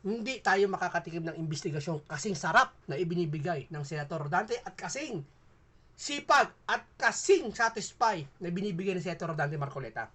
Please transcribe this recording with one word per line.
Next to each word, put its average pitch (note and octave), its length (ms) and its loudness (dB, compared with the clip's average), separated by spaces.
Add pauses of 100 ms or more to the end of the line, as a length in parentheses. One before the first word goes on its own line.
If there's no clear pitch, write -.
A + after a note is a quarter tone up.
hindi A3+ 400 -4
tayo G3 240 6
makakatikim E3+ 560 -2
ng D#3+ 160 -6
investigasyon D3+ 640 -4
kasing D#3 320 -4
sarap - 480 4
na E3+ 160 -4
ibinibigay E3 720 -2
ng D3 80 -6
Senator D3 480 -6
Dante G#3+ 320 0
at - 160 -12
kasing G#3 480 -6 (720)
sipag C#4+ 560 4 (160)
at A#3 160 0 (160)
kasing B3+ 480 4
satisfy A3+ 720 0 (160)
na F3 160 -4
binibigay F#3+ 400 0
ni F3+ 80 -2
Senator D#3+ 320 -4
Dante D3+ 240 -2
Marcoleta. C3 580 -6